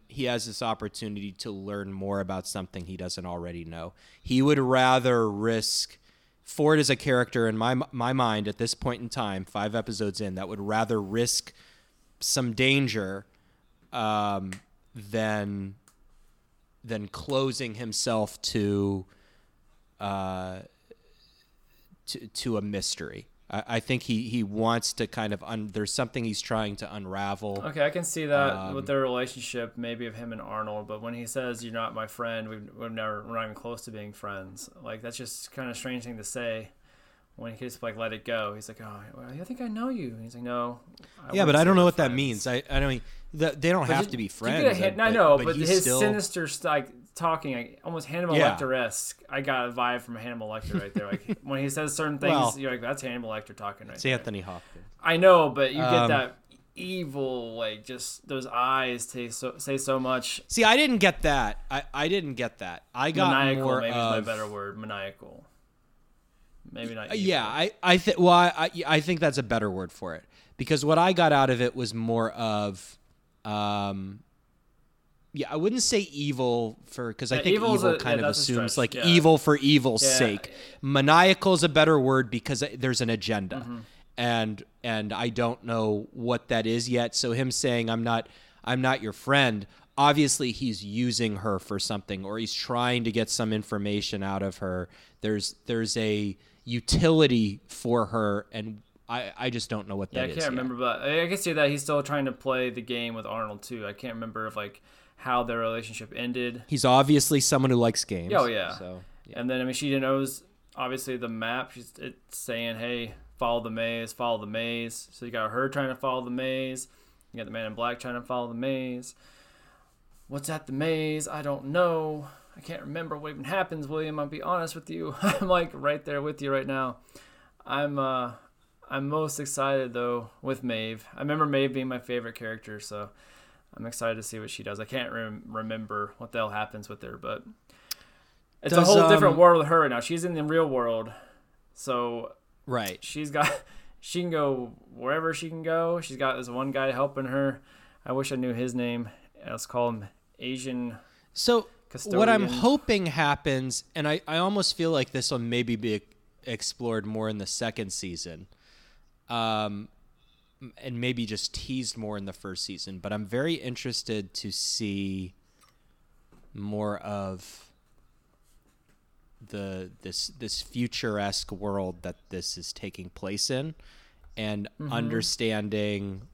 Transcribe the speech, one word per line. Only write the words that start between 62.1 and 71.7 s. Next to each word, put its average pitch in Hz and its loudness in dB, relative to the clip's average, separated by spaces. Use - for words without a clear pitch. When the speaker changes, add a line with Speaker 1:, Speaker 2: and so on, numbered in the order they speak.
Speaker 1:
get 117 -6
that. 90 -10
I 135 0
got 180 4
Speaker 2:
Maniacal, 135 4
Speaker 1:
more 131 2
Speaker 2:
maybe, 117 0
is 120 0
my 117 2
Speaker 1:
of 107 -2
Speaker 2:
better 110 -4
word. 101 -8
Maniacal. 101 -12
Maybe 117 -10
not 110 -10
Speaker 1:
Uh, - -4
yeah, 190 2
Speaker 2:
evil. 147 -2
Speaker 1:
I, 180 8
I 185 10
th-, 185 2
well, 175 8
I, 175 8
I, 165 0
I 156 4
think 156 0
that's 147 2
a 135 0
better 107 0
word 92 -6
for 87 -10
it, 80 -16
because 131 0
what 156 6
I 180 6
got 170 6
out 135 8
of 123 2
it 123 2